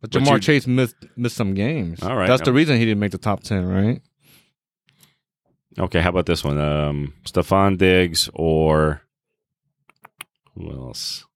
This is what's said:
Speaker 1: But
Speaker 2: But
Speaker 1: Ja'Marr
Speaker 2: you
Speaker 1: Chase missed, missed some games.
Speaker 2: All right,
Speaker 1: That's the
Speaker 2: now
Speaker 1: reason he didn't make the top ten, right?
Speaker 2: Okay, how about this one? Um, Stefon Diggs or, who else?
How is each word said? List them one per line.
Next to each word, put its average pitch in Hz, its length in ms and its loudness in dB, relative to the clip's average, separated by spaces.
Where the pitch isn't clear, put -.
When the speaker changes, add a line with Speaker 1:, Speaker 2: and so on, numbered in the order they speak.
Speaker 1:
But 113 80 -12
Speaker 2:
But - 120 2
Speaker 1:
Ja'Marr 139 120 6
Speaker 2:
you 123 60 4
Speaker 1:
Chase 143 260 2
missed, 127 300 0
missed 120 200 -4
some 98 180 -2
games. 101 480 -4
Speaker 2:
All 101 120 -4
right, 98 140 0
Speaker 1:
That's 123 140 4
the 101 80 2
Speaker 2:
now 123 60 4
Speaker 1:
reason 151 200 4
he 117 80 4
didn't 107 160 0
make 104 120 -2
the 92 60 -8
top 101 240 -4
ten, 95 240 -2
right? 98 360 0
Speaker 2:
Okay, 90 240 -2
how 90 80 2
about 87 160 0
this 82 180 -2
one? 73 140 -2
Um, 73 560 -2
Stefon 95 540 0
Diggs 92 560 2
or, 78 680 2
who 82 160 -12
else? - 540 -14